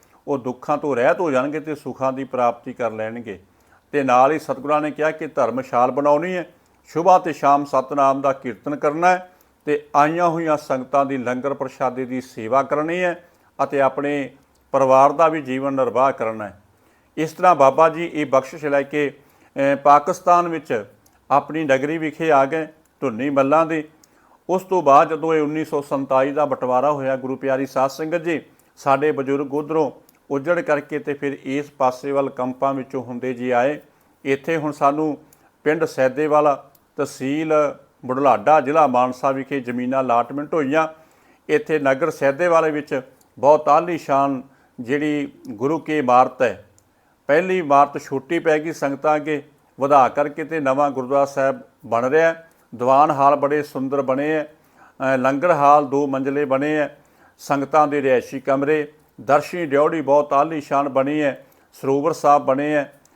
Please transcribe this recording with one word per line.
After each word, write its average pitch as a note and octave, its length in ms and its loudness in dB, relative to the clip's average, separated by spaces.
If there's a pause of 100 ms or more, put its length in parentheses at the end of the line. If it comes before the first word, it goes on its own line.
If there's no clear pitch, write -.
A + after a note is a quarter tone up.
(280)
ਉਹ C#3+ 100 -2
ਦੁੱਖਾਂ B2+ 400 -6
ਤੋਂ C#3+ 180 -2
ਰਹਿਤ D3+ 240 2
ਹੋ E3 120 -2
ਜਾਣਗੇ C#3+ 280 -2
ਤੇ D3+ 160 -8
ਸੁੱਖਾਂ C3 380 -6
ਦੀ C3+ 100 -8
ਪ੍ਰਾਪਤੀ B2 500 -4
ਕਰ A#2 180 -4
ਲੈਣਗੇ।" A2 480 -10 (520)
ਤੇ C#3+ 120 -2
ਨਾਲ C3 280 4
ਹੀ D#3 80 -2
ਸਤਿਗੁਰਾਂ D3 420 -4
ਨੇ D3+ 100 -6
ਕਿਹਾ D3+ 200 -2
ਕਿ D#3 160 -10
ਧਰਮਸ਼ਾਲ B2 640 0
ਬਣਾਉਣੀ D3 440 0
ਹੈ, E3+ 140 -8 (440)
ਸੁਬਾਹ F3+ 260 4
ਤੇ F3 140 -4
ਸ਼ਾਮ C#3+ 320 2
ਸਤਿਨਾਮ C#3 560 0
ਦਾ C3+ 120 0
ਕੀਰਤਨ C3+ 420 -8
ਕਰਨਾ D#3 340 0
ਹੈ F3+ 220 -2 (340)
ਤੇ D3 300 -4
ਆਈਆਂ E3 340 2
ਹੋਈਆਂ D#3+ 280 -2
ਸੰਗਤਾਂ C#3 480 -2
ਦੀ C3+ 120 -6
ਲੰਗਰ B2+ 360 -4
ਪ੍ਰਸ਼ਾਦੇ C3 520 -6
ਦੀ B2+ 160 -8
ਸੇਵਾ B2 420 -2
ਕਰਨੀ D#3 400 -2
ਹੈ E3+ 200 -4 (400)
ਅਤੇ C#3 180 -2
ਆਪਣੇ C#3 480 -2 (420)
ਪਰਿਵਾਰ C3+ 400 6
ਦਾ D#3+ 160 2
ਵੀ D#3 140 -2
ਜੀਵਨ C3+ 320 -4
ਨਿਰਵਾਹ C3 380 0
ਕਰਨਾ A2+ 340 -6
ਹੈ। F#2+ 160 -18 (560)
ਇਸ D#3 140 -4
ਤਰ੍ਹਾਂ F3+ 240 4
ਬਾਬਾ C#3 340 6
ਜੀ E3 240 -6
ਇਹ D3 120 -2
ਬਖਸ਼ਿਸ਼ C3+ 400 -2
ਲੈ C#3+ 160 0
ਕੇ, C#3 320 -4 (320)
ਅਹ, C#3 300 -2
ਪਾਕਿਸਤਾਨ E3+ 720 4
ਵਿੱਚ D3 380 -6 (460)
ਆਪਣੀ D3 320 -2
ਨਗਰੀ C#3+ 340 0
ਵਿਖੇ D#3+ 340 -2
ਆ C#3 140 6
ਗਏ, D#3 220 -6 (320)
ਧੁੰਨੀ B2+ 300 -4
ਮੱਲਾਂ C#3+ 360 2
ਦੇ। D#3 240 -6 (600)
ਉਸ F#3 140 -2
ਤੋਂ F#3 180 -2
ਬਾਅਦ D3 280 6
ਜਦੋਂ D#3+ 240 -2
ਇਹ D#3 80 2
ਉੱਨੀ D3+ 240 -2
ਸੌ D3 160 -4
ਸੰਤਾਲੀ C3+ 500 -2
ਦਾ D3 140 0
ਬਟਵਾਰਾ B2+ 460 0
ਹੋਇਆ, C3+ 240 -4
ਗੁਰੂ B2+ 200 -8
ਪਿਆਰੀ C3+ 300 -4
ਸਾਧ C#3+ 240 -2
ਸੰਗਤ D#3+ 340 -6
ਜੀ, D#3+ 180 -4 (360)
ਸਾਡੇ C#3+ 340 0
ਬਜ਼ੁਰਗ C#3 420 -4
ਉੱਧਰੋਂ D3 380 -2 (400)
ਉੱਜੜ D3 280 -2
ਕਰਕੇ D3 400 -4
ਤੇ D3 140 -6
ਫਿਰ C#3 300 -6
ਇਸ C#3+ 340 -6
ਪਾਸੇ C3 340 -2
ਵੱਲ C#3 180 0
ਕੰਪਾਂ C3 440 -4
ਵਿੱਚੋਂ C3 300 -8
ਹੁੰਦੇ B2 300 -8
ਜੀ B2 180 -4
ਆਏ। C3+ 280 0 (460)
ਇੱਥੇ C#3 320 -2
ਹੁਣ D3 140 -4
ਸਾਨੂੰ D3 460 0 (460)
ਪਿੰਡ D#3 220 0
ਸੈਦੇ C3 420 -2
ਵਾਲਾ, D3 360 2 (340)
ਤਹਿਸੀਲ D3 560 -4 (520)
ਬੁਢਲਾਡਾ, B2+ 560 4
ਜ਼ਿਲ੍ਹਾ D3 260 2
ਮਾਨਸਾ B2+ 440 0
ਵਿਖੇ C3+ 280 -6
ਜ਼ਮੀਨਾਂ B2 420 -4
ਅਲਾਟਮੈਂਟ C3 520 -2
ਹੋਈਆਂ। D#3 340 0 (640)
ਇੱਥੇ D3+ 300 0
ਨਗਰ C3+ 300 0
ਸੈਦੇ C#3+ 380 0
ਵਾਲੇ D#3+ 240 2
ਵਿੱਚ D3 300 -4 (380)
ਬਹੁਤ D3 300 4
ਆਲੀਸ਼ਾਨ C#3+ 760 0 (360)
ਜਿਹੜੀ C#3+ 520 -4 (180)
ਗੁਰੂ C3+ 300 -4
ਕੀ D#3 180 -4
ਇਮਾਰਤ B2+ 440 2
ਹੈ, G#2 240 -2 (640)
ਪਹਿਲੀ F#3 300 0
ਇਮਾਰਤ C#3+ 440 2
ਛੋਟੀ C#3 380 -4
ਪੈ D#3 200 2
ਗਈ D#3 140 -8
ਸੰਗਤਾਂ D3+ 420 -2
ਅੱਗੇ, D3 280 -4 (360)
ਵਧਾ C3+ 300 4
ਕਰਕੇ D3 340 -4
ਤੇ D#3 160 -6
ਨਵਾਂ C#3 320 0
ਗੁਰਦੁਆਰਾ C3+ 340 0
ਸਾਹਿਬ C3+ 340 -2 (260)
ਬਣ A#2 200 -2
ਰਿਹਾ D#3+ 240 2
ਹੈ। E3 200 -8 (260)
ਦੀਵਾਨ C3+ 360 4
ਹਾਲ C#3 240 4
ਬੜੇ C#3+ 280 -2
ਸੁੰਦਰ C3+ 380 -4
ਬਣੇ C3+ 300 -2
ਹੈ, D3+ 220 -4 (280)
ਅਹ, C3+ 360 -2
ਲੰਗਰ C3+ 340 0
ਹਾਲ D3 340 6
ਦੋ C#3 220 -2
ਮੰਜ਼ਲੇ C3+ 380 -2
ਬਣੇ C#3 300 -2
ਹੈ, D3 220 -4 (400)
ਸੰਗਤਾਂ C#3+ 500 0
ਦੇ C#3+ 140 -2
ਰਿਹਾਇਸ਼ੀ C3 380 0
ਕਮਰੇ, C#3 520 -2 (300)
ਦਰਸ਼ਨੀ D3+ 440 0
ਡਿਓਢੀ D3+ 360 0
ਬਹੁਤ C#3+ 320 2
ਆਲੀਸ਼ਾਨ C#3+ 560 0
ਬਣੀ C#3 320 -2
ਹੈ, C#3 240 -4 (360)
ਸਰੋਵਰ C#3+ 320 0
ਸਾਹਿਬ D3 320 2
ਬਣੇ C#3+ 280 0
ਹੈ C#3+ 200 -2 (220)